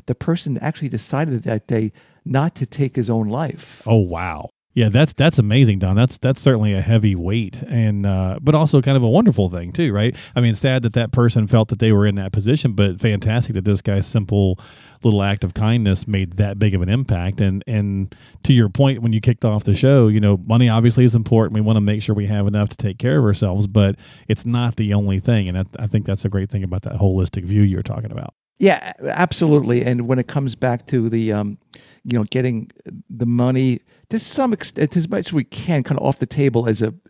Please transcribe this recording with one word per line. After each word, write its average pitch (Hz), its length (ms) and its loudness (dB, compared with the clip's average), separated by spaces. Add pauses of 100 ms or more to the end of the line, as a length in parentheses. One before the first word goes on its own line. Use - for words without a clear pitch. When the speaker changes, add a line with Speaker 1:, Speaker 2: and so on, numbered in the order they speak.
Speaker 1:
the 123 100 -4
person 151 420 -4
actually 147 320 -6
decided 131 540 -4
that 113 220 -4
day 110 260 -2 (340)
not 139 300 0
to 135 100 -6
take 135 300 -4
his 117 140 -2
own 113 200 0
life. - 560 -8
Speaker 2:
Oh, 113 100 4
wow. 87 540 -2 (240)
Yeah, 117 140 2
that's, 131 240 4
that's 156 260 0
amazing, 110 420 4
Don. 95 180 0
That's, 127 200 2
that's 131 220 -2
certainly 107 340 2
a 95 60 -2
heavy 104 340 2
weight, 95 500 -4
and, 107 420 -2
uh, 95 360 -2
but 151 140 4
also 151 260 2
kind 139 140 2
of 131 80 2
a 113 60 2
wonderful 123 400 4
thing 87 240 -8
too, 165 180 0
right? 107 240 0 (180)
I 123 60 -2
mean, 117 140 4
sad 131 300 0
that 113 100 -2
that 117 180 -2
person 117 340 2
felt 110 240 4
that 104 100 -4
they 113 120 4
were 104 160 4
in 101 80 0
that 95 160 -6
position, 120 400 0
but 98 300 0
fantastic 110 540 -2
that 95 100 -4
this 101 160 0
guy's 98 260 -2
simple 98 500 0 (460)
little 104 200 4
act 98 200 -2
of 92 100 -4
kindness 107 540 0
made 95 300 -4
that 101 200 -2
big 101 160 2
of 92 80 0
an 90 60 -2
impact. 98 540 -2
And, 98 260 -2
and 101 480 -4 (280)
to 139 100 4
your 117 160 4
point, 135 320 0
when 117 100 0
you 110 80 2
kicked 113 240 0
off 107 220 0
the 101 100 2
show, 131 320 6
you 107 140 2
know, 101 160 4
money 117 320 2
obviously 117 340 4
is 117 120 6
important. 113 380 2
We 107 60 -2
wanna 107 220 2
make 104 200 0
sure 107 140 -2
we 101 120 -2
have 101 200 0
enough 104 220 0
to - 80 -18
take 98 200 -6
care 135 220 0
of 127 60 4
ourselves, 101 420 0
but 101 300 2 (320)
it's 107 160 -2
not 120 320 -2
the 104 160 0
only 101 260 0
thing. 101 300 0
And 90 80 -4
I, 92 80 -2 (140)
I 110 80 -4
think 104 180 -2
that's 98 180 -4
a 98 60 -4
great 98 200 -4
thing 98 140 -6
about 92 200 -6
that - 100 -10
holistic 95 500 0
view 104 200 2
you're 98 200 0
talking - 300 -10
about. - 200 -12 (240)
Speaker 1:
Yeah, - 360 0 (100)
absolutely. 147 800 2
And 123 240 -2
when 127 120 0
it 123 80 -4
comes 135 280 -4
back 123 320 -4
to 117 220 0
the, 110 240 -2
um, 104 240 -4 (480)
you 120 120 -2
know, 110 80 0
getting 123 460 -4 (380)
the 120 160 -6
money 123 560 0 (280)
to 226 100 -4
some 254 340 -2
extent, - 440 -4
as 165 120 -2
much 196 180 -6
as - 60 -10
we 147 120 -2
can, 143 380 -4
kind 147 140 -4
of - 80 -4
off 135 140 -2
the - 80 -6
table 120 400 0
as 107 160 -2
a 110 100 -2 (160)